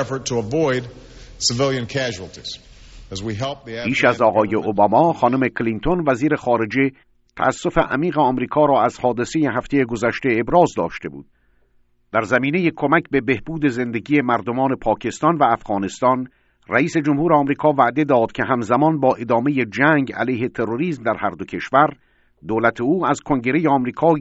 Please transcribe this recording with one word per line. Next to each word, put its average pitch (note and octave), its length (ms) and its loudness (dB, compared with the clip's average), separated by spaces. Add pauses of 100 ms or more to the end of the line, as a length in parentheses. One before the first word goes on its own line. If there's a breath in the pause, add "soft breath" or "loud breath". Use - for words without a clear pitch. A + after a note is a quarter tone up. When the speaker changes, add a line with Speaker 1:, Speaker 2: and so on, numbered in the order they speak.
Speaker 1:
effort C3 280 -6
to B2+ 40 -4 (100)
avoid C3 380 0 (680 loud breath)
civilian B2+ 380 -2
casualties. G#2+ 640 -6 (640 soft breath)
As F#2+ 80 -10
we A2 120 -6
help C3+ 300 -6
the A2+ 200 -8
Speaker 2:
پیش B2+ 200 0
از B2 120 4
Speaker 1:
Afghan A#2+ 60 -2
Speaker 2:
آقای G#2+ 260 4
Speaker 1:
government F#2+ 180 -2
Speaker 2:
اوباما، G#2+ 460 4
خانم B2+ 360 0
کلینتون B2 580 -2
وزیر C#3 300 0
خارجه A#2+ 540 0 (460 soft breath)
تأسف C3 420 -2
عمیق D3+ 400 0
آمریکا B2+ 460 2
را C3+ 180 4
از A#2+ 180 0
حادثه A#2+ 400 -2 (100)
هفته B2+ 340 0
گذشته A#2 440 -2 (120)
ابراز D#3 360 2
داشته E2+ 320 -6
بود. C#2 180 -16 (840)
در A2 100 0
زمینه C#3 540 0
کمک D3+ 340 2
به C#3 100 0
بهبود C#3+ 460 -2
زندگی A#2+ 540 -2
مردمان B2 560 0
پاکستان A#2+ 600 -2
و C#3+ 80 2
افغانستان، A#2 840 0 (400)
رئیس C3+ 280 2
جمهور D3+ 380 2
آمریکا C#3+ 440 2
وعده B2+ 260 4
داد A#2+ 280 2
که C3 120 -4
همزمان B2+ 560 2
با B2+ 140 4
ادامه A#2+ 500 0
جنگ C3 480 2
علیه A#2 360 -2
تروریسم B2 540 -4
در A2 140 0
هر G2+ 140 -2
دو E2+ 140 -8
کشور، B2+ 440 2 (600)
دولت A2+ 320 0
او D3+ 260 0
از C#3 180 0
کنگره C#3 440 0
آمریکا C#3 520 2